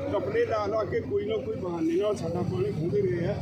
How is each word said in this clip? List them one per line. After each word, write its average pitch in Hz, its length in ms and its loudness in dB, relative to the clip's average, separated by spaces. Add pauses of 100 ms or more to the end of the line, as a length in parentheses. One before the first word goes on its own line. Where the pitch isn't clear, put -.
(120)
ਟੱਪਣੇ 226 340 2
ਲਾ 214 200 0
ਲਾ 214 180 0
ਕੇ 233 160 0
ਕੋਈ 202 260 -2
ਨਾ 220 100 0
ਕੋਈ - 200 -4
ਬਹਾਨੇ 170 360 0
ਨਾਲ 202 240 2
ਸਾਡਾ 170 260 -2
ਪਾਣੀ 180 300 0
ਖੋਹਦੇ 180 300 0
ਰਹੇ 339 240 0
ਆ। 202 160 0